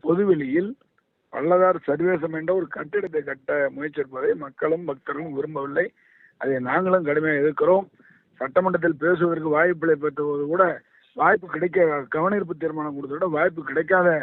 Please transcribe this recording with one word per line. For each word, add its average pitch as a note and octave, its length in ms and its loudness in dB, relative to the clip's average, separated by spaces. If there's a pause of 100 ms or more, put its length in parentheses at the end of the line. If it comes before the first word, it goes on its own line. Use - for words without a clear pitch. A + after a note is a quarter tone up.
பொதுவெளியில் F3 680 2 (640)
வள்ளலார் F3 440 2 (100)
சர்வேசம் D#3+ 520 0
என்ற E3 160 -4
ஒரு F3 120 -2
கட்டிடத்தை D#3+ 540 -6
கட்ட C#3 480 -4
முயற்சிப்பதை C#3 680 -4
மக்களும் D#3+ 500 -4
பக்தர்களும் D3 480 -8
விரும்பவில்லை. D3 520 -4 (520)
அதை C3 220 -2
நாங்களும் F3 440 2
கடுமையாக D3+ 380 2
எதிர்க்கிறோம். D#3 460 2 (540)
சட்டமன்றத்தில் E3+ 640 0
பேசுவதற்கு E3 460 2
வாய்ப்புகளை D#3+ 520 2
பெற்றபோது D3 460 -2
கூட F3+ 160 2 (540)
வாய்ப்பு F#3 300 2
கிடைக்க, D#3+ 600 0
கவனஈர்ப்பு F3 500 0
தீர்மானம் D#3 360 -4
கொடுத்தத C#3 220 -8
விட F#3 100 -2
வாய்ப்பு D#3+ 360 0
கிடைக்காத E3 460 2 (140)